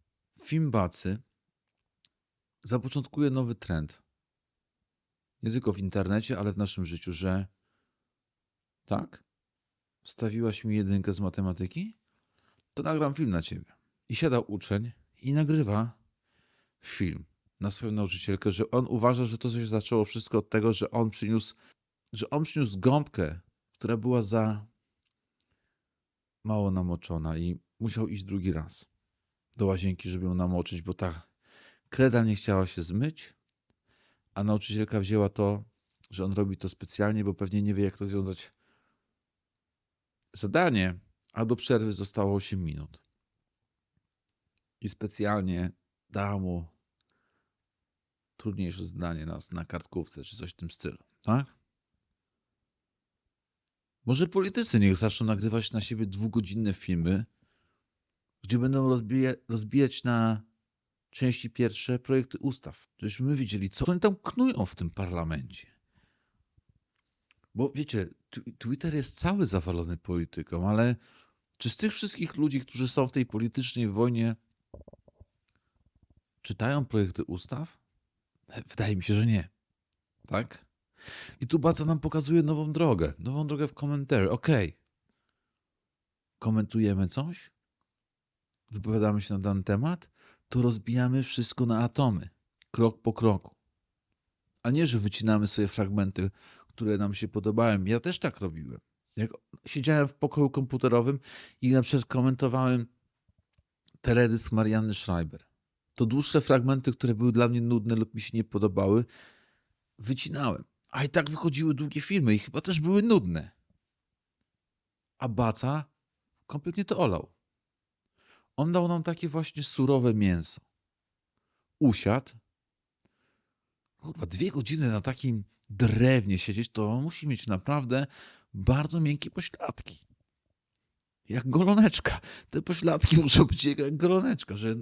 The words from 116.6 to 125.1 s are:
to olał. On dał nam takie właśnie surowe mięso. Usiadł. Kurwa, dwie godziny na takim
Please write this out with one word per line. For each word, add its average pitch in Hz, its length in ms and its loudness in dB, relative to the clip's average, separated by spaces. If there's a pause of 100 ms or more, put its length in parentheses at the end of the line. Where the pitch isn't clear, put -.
to 208 120 0
olał. 101 340 2 (1200)
On 156 160 0
dał 175 160 2
nam 170 160 0
takie 165 260 -4
właśnie 151 340 -6
surowe 131 500 4
mięso. 92 480 0 (1200)
Usiadł. 120 520 2 (1700)
Kurwa, 156 280 -10
dwie 98 260 -2
godziny 143 360 0
na 107 140 2
takim 123 420 -2 (260)